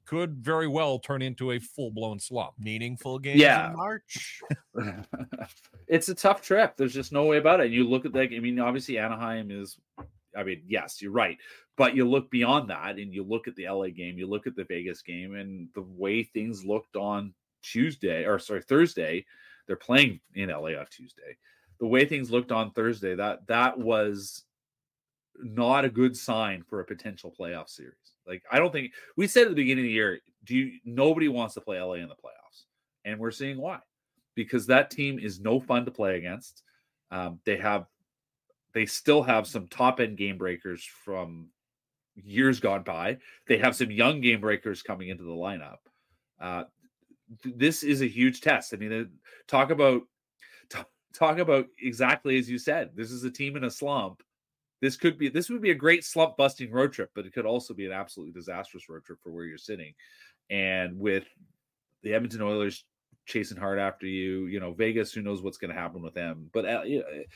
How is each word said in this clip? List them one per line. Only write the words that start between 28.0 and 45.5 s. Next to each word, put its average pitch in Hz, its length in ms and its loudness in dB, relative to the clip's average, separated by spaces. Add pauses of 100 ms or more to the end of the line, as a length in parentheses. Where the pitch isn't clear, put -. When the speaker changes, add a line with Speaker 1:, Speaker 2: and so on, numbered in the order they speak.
Speaker 3:
Like, 90 160 -10 (100)
I 127 60 6
don't 170 140 4
think, 135 200 -6 (240)
we 196 100 2
said 240 180 8
at 226 60 4
the 175 40 0
beginning 131 300 2
of 120 40 0
the 113 40 -2
year, 104 280 2 (240)
do 123 100 -4
you, 131 300 0
nobody 147 440 4
wants 120 260 -2
to 110 80 -12
play 95 160 -4
L 92 140 -4
A 90 40 -4
in 85 120 -8
the 82 60 -18
playoffs. - 500 -20 (420)
And 107 120 -6
we're 113 120 -4
seeing 135 260 -6
why. 151 220 -6 (560)
Because 113 320 -2
that 127 240 6
team 139 280 -4
is 98 220 -8
no 110 180 2
fun 123 260 0
to 120 60 -8
play 95 260 0
against. 90 460 -10 (480)
Um, 90 340 -8
they 104 120 2
have, 101 300 0 (840)
they 110 140 0
still 147 360 4
have 117 260 2
some 98 180 -8
top-end 123 500 0
game 98 220 -4
breakers 90 460 -6
from 85 640 -10 (640)
years 120 460 2
gone 98 240 0
by. 95 340 -4 (300)
They 117 100 6
have 123 160 4
some 117 160 -2
young 120 300 2
game 117 200 4
breakers 104 400 -2
coming 92 280 -10
into 90 160 -10
the 85 60 -10
lineup. 85 480 -8 (600)